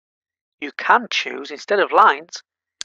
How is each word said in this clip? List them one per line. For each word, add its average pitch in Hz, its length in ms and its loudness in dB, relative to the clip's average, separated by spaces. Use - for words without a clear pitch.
You 143 160 -10
can 220 340 2
choose, 135 400 -6
instead 190 300 -2
of 143 120 0
lines, 170 500 2